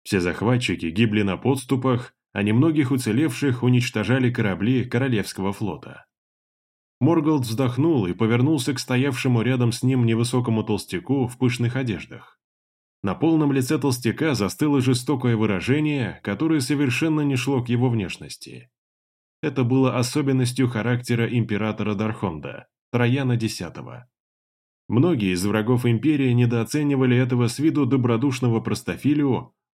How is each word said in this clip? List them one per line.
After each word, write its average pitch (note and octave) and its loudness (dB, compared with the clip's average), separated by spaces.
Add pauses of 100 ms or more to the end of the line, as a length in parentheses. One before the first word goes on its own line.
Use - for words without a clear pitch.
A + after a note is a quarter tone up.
Все G2 0
захватчики F2+ 0
гибли G#2 2
на F#2+ 0
подступах, B2+ -2 (200)
а G2+ -2
немногих C3 2
уцелевших B2+ 0
уничтожали B2 2
корабли G#2+ 0
Королевского A#2 -2
флота. F2 -10 (1000)
Морголд D3+ 2
вздохнул B2 0
и F2 -2
повернулся B2 2
к B2+ -6
стоявшему B2+ 0
рядом A#2+ 2
с - -6
ним B2+ 2
невысокому A2+ 0
толстяку G#2+ -2
в B2 -12
пышных A#2+ 0
одеждах. A#2 -8 (640)
На G2 -2
полном D#3 2
лице C3+ 0
толстяка C3 0
застыло C#3 0
жестокое B2 0
выражение, A2 0
которое D3+ 0
совершенно D3 0
не C#3+ 0
шло B2+ 0
к A#2+ -8
его A#2+ 2
внешности. - -8 (720)
Это C3+ 0
было B2+ 2
особенностью B2+ 0
характера A#2 0
императора G#2+ -2
Дархонда, G2 -6 (220)
Трояна B2 2
Десятого. D2+ -8 (800)
Многие A2+ 2
из F2+ -2
врагов G#2+ 0
империи B2+ 2
недооценивали B2 2
этого B2 2
с A#2 -6
виду D3 2
добродушного A#2+ 0
простофилю, B2 -2 (200)